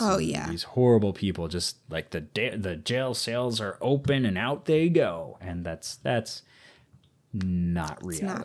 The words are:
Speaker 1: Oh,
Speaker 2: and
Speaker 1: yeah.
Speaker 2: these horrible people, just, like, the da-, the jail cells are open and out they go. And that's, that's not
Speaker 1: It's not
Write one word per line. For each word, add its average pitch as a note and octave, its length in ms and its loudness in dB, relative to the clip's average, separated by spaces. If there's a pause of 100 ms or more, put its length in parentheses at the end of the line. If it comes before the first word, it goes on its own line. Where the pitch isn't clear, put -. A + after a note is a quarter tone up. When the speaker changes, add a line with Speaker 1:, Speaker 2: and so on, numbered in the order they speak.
Speaker 1:
Oh, G3 180 2
Speaker 2:
and D#3+ 80 0
Speaker 1:
yeah. - 240 -4
Speaker 2:
these - 140 -6
horrible A#2 480 6
people, F2 360 -2
just, F2 280 -4 (120)
like, D#2 220 -6
the D#2+ 120 -4
da-, G#2+ 340 -4
the F#2+ 200 -4
jail B2 380 -2
cells A#2 460 -2
are G2 200 -6
open C#3 440 2
and G2 120 2
out B2 300 -2
they D#3+ 220 6
go. G2 520 2
And F2 240 -6
that's, E2 320 -8
that's A#2+ 460 -4 (920)
not F2 720 0
Speaker 1:
It's F2+ 160 -6
not F#3+ 240 -4